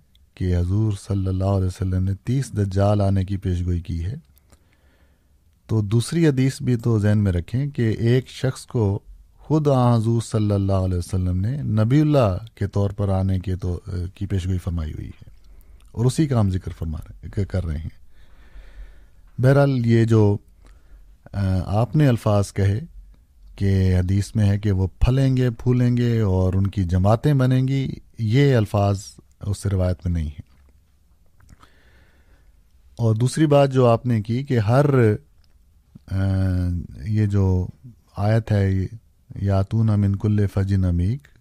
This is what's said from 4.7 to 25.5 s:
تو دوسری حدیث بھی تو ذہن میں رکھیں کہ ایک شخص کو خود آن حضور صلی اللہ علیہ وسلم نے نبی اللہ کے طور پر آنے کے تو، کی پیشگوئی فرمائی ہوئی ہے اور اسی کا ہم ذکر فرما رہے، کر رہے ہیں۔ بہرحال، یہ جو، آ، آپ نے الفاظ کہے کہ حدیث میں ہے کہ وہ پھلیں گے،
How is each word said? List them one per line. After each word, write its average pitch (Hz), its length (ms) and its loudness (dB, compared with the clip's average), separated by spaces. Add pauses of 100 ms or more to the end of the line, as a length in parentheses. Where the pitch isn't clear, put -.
تو 110 140 0
دوسری 117 460 0
حدیث 135 360 0
بھی 123 140 0
تو 117 220 0
ذہن 104 200 2
میں 101 140 2
رکھیں 120 340 -4
کہ 120 320 -2
ایک 120 300 0
شخص - 380 -6
کو 104 320 -2 (500)
خود 151 200 0
آن 123 260 4
حضور 113 280 0
صلی 104 320 -2
اللہ 98 180 0
علیہ 92 260 0
وسلم 90 420 -2
نے 131 220 -4
نبی 117 380 2
اللہ 135 360 2 (180)
کے - 120 -6
طور 101 240 -2
پر 98 180 -4
آنے 95 300 0
کے 92 180 -6
تو، 90 240 -6 (340)
کی 101 120 -8
پیشگوئی 92 320 -2
فرمائی 80 340 -6
ہوئی - 140 -12
ہے - 240 -18 (600)
اور 117 120 -2
اسی 147 220 0
کا 127 140 0
ہم 98 100 2
ذکر 92 280 -6
فرما 80 200 -6 (100)
رہے، - 360 -8
کر 90 220 -4
رہے 76 120 -6
ہیں۔ 80 100 -10 (1500)
بہرحال، 135 480 4
یہ 113 180 6
جو، 107 320 4 (960)
آ، 98 80 -6 (240)
آپ 110 320 -2
نے 147 120 4
الفاظ 104 440 0
کہے 101 280 0 (760)
کہ 95 420 2
حدیث 95 360 -2
میں 107 140 2
ہے 101 100 2
کہ 104 140 0
وہ 95 140 0 (140)
پھلیں 131 360 2
گے، 127 140 0